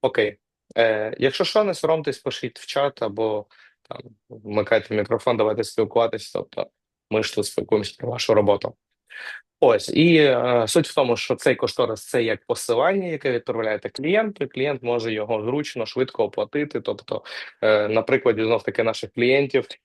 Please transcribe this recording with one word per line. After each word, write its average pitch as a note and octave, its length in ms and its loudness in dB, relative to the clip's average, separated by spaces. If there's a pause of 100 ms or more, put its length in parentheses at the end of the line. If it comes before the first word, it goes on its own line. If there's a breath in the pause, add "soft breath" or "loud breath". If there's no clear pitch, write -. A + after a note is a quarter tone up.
Окей. G#2+ 360 0 (400)
Е, A2 400 0
якщо C3+ 260 0
що, G#3+ 200 2
не F#3+ 100 -2
соромтесь, D#3 440 -2
пишіть - 400 -8
в - 80 -20
чат C#3 360 -2
або G#2+ 440 -4 (420 soft breath)
там - 140 -12 (260)
вмикайте G#2+ 680 -2
мікрофон, A2 420 0
давайте A2 280 0
спілкуватись. A2+ 680 -2
Тобто - 380 -6 (400)
ми A2 120 2
ж - 120 -6
тут G#2 120 -2
спілкуємося G#2 520 -2
про A#2+ 120 -6
вашу A#2 240 0
роботу. G2+ 420 2 (880 loud breath)
Ось, A2+ 240 4
і, E3 280 6
е, B2 520 4
суть D3 200 2
в - 60 -14
тому, B2 220 2
що - 180 -2
цей B2+ 200 2
кошторис — A2+ 540 -4
це B2 140 0
як A2 240 -4
посилання, E3 600 0
яке D3 240 -2
відправляєте A2+ 560 -2
клієнту, G3+ 560 -2
і - 20 -8
клієнт C3+ 360 -4
може A#2 300 -2
його G#2+ 300 -2
зручно, B2 440 -4
швидко B2 380 -2
оплатити. A#2+ 560 -4
Тобто, - 420 -6 (400 loud breath)
е, G#2+ 260 4
на A2 140 2
прикладі, A#2 420 2
знов-таки, A2+ 380 0
наших A2 300 -2
клієнтів C3 540 2 (180)